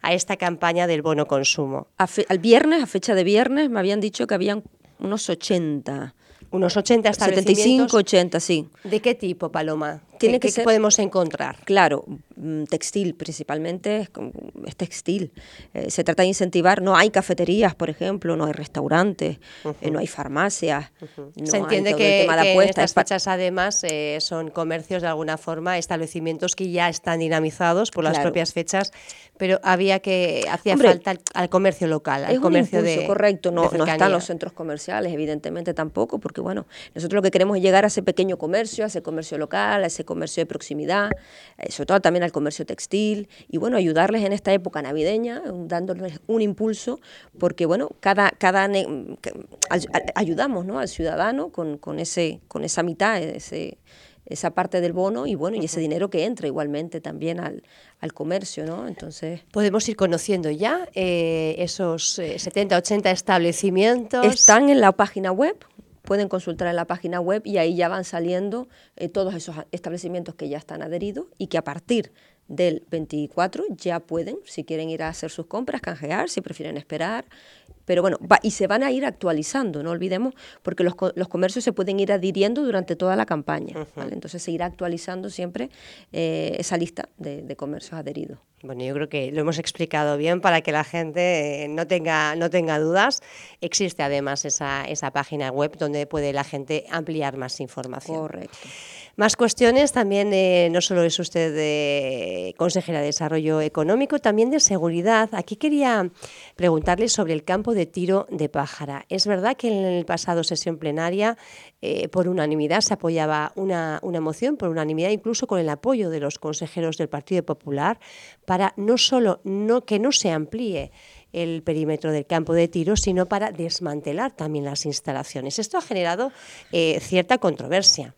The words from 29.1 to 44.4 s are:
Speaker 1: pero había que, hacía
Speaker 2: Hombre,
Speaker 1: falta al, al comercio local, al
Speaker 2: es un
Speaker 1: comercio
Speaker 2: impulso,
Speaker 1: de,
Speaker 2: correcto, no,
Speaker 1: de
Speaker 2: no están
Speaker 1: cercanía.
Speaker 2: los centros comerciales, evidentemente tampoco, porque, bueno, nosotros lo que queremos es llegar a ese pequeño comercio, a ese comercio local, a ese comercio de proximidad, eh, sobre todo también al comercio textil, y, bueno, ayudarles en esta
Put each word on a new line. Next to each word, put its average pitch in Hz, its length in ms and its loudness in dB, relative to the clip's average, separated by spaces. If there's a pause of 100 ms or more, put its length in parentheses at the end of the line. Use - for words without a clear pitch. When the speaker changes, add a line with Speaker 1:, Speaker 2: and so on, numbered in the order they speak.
Speaker 1:
pero 185 260 2
había 190 380 4
que, 180 500 0
hacía 185 220 0
Speaker 2:
Hombre, 247 160 8
Speaker 1:
falta 180 240 6
al, 180 80 -6 (140)
al 180 140 0
comercio 185 380 2
local, 151 380 0
al - 80 0
Speaker 2:
es 254 60 2
un 262 40 0
Speaker 1:
comercio 277 380 4
Speaker 2:
impulso, 160 220 2
Speaker 1:
de, 151 40 -2
Speaker 2:
correcto, 196 460 2
no, 170 160 4
Speaker 1:
de 170 100 0
Speaker 2:
no 156 60 4
están - 20 2
Speaker 1:
cercanía. 180 300 4
Speaker 2:
los 175 80 0
centros 180 280 -6
comerciales, 170 600 -4
evidentemente 156 600 -4
tampoco, 180 440 -2
porque, 175 220 -8
bueno, 185 260 -6 (260)
nosotros 170 260 -2
lo 196 40 2
que 190 80 4
queremos 190 260 4
es 185 60 2
llegar 190 220 8
a - 20 4
ese 208 160 0
pequeño 190 340 2
comercio, 214 460 -2
a 214 60 -2
ese 180 120 -6
comercio 160 380 -6
local, 202 460 0
a - 20 0
ese 165 220 -6
comercio 165 320 -6
de 160 60 0
proximidad, 160 640 -4 (480)
eh, - 120 -8
sobre - 180 -8
todo 196 120 6
también 175 220 4
al 170 100 0
comercio 147 320 -2
textil, 208 640 -2 (180)
y, - 120 -6
bueno, 240 180 0
ayudarles 190 480 2
en 196 80 0
esta 196 220 2